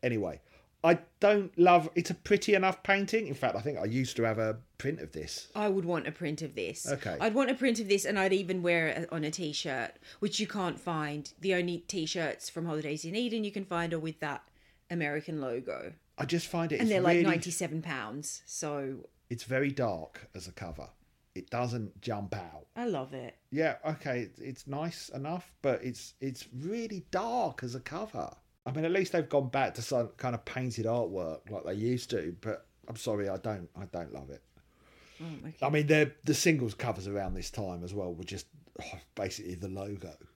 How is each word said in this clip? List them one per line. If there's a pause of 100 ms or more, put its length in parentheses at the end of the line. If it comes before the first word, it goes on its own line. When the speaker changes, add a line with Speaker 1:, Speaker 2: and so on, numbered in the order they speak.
Speaker 1:
Anyway, (420)
I (220)
don't
love,
it's
a
pretty
enough
painting.
In
fact,
I
think
I
used
to
have
a (220)
print
of
this.
Speaker 2:
I
would
want
a
print
of
this.
Speaker 1:
Okay.
Speaker 2:
I'd
want
a
print
of
this,
and
I'd
even
wear
it
on
a
T-shirt, (260)
which
you
can't
find. (100)
The
only
T-shirts
from
Holidays
in
Eden
you
can
find
are
with
that (480)
American
logo. (240)
Speaker 1:
I
just
find
it,
Speaker 2:
And
Speaker 1:
it's
Speaker 2:
they're,
like,
Speaker 1:
really
Speaker 2:
ninety-seven
pounds,
so (200)
Speaker 1:
It's
very
dark
as
a
cover. (460)
It
doesn't
jump
out. (100)
Speaker 2:
I
love
it. (140)
Speaker 1:
Yeah, (100)
okay,
it's,
it's
nice
enough,
but
it's,
it's (140)
really
dark
as
a
cover. (340)
I
mean,
at
least
they've
gone
back
to
some
kind
of
painted
artwork
like
they
used
to,
but (220)
I'm
sorry,
I
don't, (100)
I
don't
love
it. (800)
Speaker 2:
Oh, (200)
okay.
Speaker 1:
I
mean,
the, (140)
the
singles
covers
around
this
time
as
well
were
just, (360)
oh, (160)
basically
the
logo. (220)